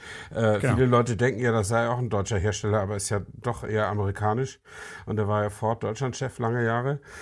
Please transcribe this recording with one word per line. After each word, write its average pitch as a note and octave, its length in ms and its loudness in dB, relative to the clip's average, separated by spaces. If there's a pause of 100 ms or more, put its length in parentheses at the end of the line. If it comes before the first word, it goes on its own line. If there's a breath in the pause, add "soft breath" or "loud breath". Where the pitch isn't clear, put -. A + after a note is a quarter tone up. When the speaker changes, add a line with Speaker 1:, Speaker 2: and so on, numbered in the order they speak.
(320 loud breath)
Speaker 1:
Äh, G#2+ 280 4
Speaker 2:
Genau. B2+ 140 4
Speaker 1:
viele B2+ 120 6
Leute A#2+ 300 4
denken A#2 240 2
ja, A#2+ 100 2
das A2 160 2
sei A#2 220 2
auch B2 100 0
ein A#2+ 100 -2
deutscher G#2 300 0
Hersteller, G#2+ 420 0
aber G2 140 -2
ist G2+ 160 -4
ja G2+ 120 0 (200)
doch B2 220 -4
eher G#2+ 240 0
amerikanisch. G#2 720 0 (460 loud breath)
Und A2+ 100 -2
der G#2 100 2
war G#2 160 2
ja G#2 80 0
Ford-Deutschland-Chef A2+ 880 -4
lange A#2+ 260 0
Jahre. B2 360 0 (220 loud breath)